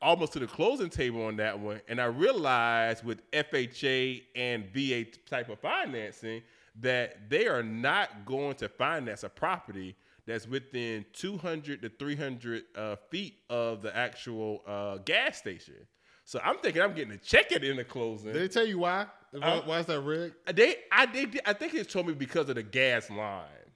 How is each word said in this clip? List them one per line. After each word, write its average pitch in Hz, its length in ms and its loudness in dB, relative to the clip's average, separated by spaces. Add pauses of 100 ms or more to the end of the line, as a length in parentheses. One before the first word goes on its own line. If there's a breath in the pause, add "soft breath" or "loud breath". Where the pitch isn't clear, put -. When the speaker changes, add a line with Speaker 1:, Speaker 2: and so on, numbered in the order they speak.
Speaker 1:
almost 165 320 4
to 147 60 -4
the 123 80 -2
closing 226 420 2
table 117 360 -2
on 107 120 -4
that 107 220 -2
one, 104 280 -6
and 117 120 -4
I 123 60 2
realized 120 960 4
with 117 180 -6 (120)
F 147 200 0
H 127 300 -2
A 131 400 0 (120)
and 123 360 -2
V 135 220 0
A 117 120 0
type 123 440 -8
of 104 100 -12
financing 117 840 -4 (360 soft breath)
that 120 500 -2
they 180 180 4
are 131 160 2
not 113 640 0
going 135 300 -2
to 107 140 -6
finance 131 540 -2
a 101 60 -10
property 98 680 -4 (320 soft breath)
that's 110 200 -6
within 120 560 -6 (100)
two 196 240 -6
hundred 147 440 -6
to 117 80 -8
three 143 260 -6
hundred, 120 480 -6 (120)
uh, 107 200 -4 (140)
feet 190 300 -8 (100)
of 117 320 -2
the 101 140 -8
actual, 110 720 -4
uh, 101 320 -6
gas 196 380 0
station. 85 380 -12 (480 soft breath)
So - 200 -8
I'm - 160 2
thinking 247 220 2
I'm 196 120 4
getting 127 200 -6
a 101 40 -12
check - 340 6
at 339 100 2
the 135 80 0
end 135 100 -2
of 120 100 -6
closing. 110 420 -6
Speaker 2:
Did 147 120 -2
they 190 40 -2
tell 226 180 2
you 202 120 -2
why? 180 300 0 (240)
Why, 143 100 -12
Speaker 1:
Huh? 165 240 2
Speaker 2:
why 160 140 0
is 165 80 -2
that 156 140 0
rigged? 160 340 -4 (200)
Speaker 1:
They, 233 200 8 (160)
I, 247 160 8
they, 254 180 -2 (200)
I 208 80 4
think 302 200 -4
they 220 100 -2
told 180 240 -2
me 165 60 -2
because 139 360 0
of 127 60 -2
the 117 80 -2
gas 120 460 2
line. 101 360 -6 (300)